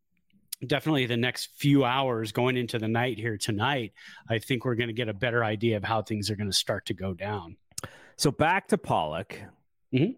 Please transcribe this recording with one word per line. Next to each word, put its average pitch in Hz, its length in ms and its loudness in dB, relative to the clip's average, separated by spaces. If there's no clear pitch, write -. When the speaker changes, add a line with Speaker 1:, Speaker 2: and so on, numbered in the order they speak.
Speaker 1:
definitely 143 380 2
the 120 120 0
next 120 400 -2
few 143 280 6
hours 123 480 0
going 127 240 2
into 123 220 -2
the 110 100 -2
night 117 300 0
here 110 180 -2
tonight. 117 560 -2
I 113 120 0
think 117 260 -2
we're 123 120 0
gonna 117 180 -2
get 113 160 -2
a - 20 -6
better 117 320 0
idea 110 320 2
of 95 80 -4
how 110 160 2
things 104 300 -4
are 104 60 -2
gonna 101 140 -2
start - 360 -2
to 107 80 -4
go 95 180 -4
down. 104 460 -8
Speaker 2:
So - 140 2
back 165 380 2
to 208 100 2
Pollock. 85 600 -2
Speaker 1:
Mm-hmm. 151 240 2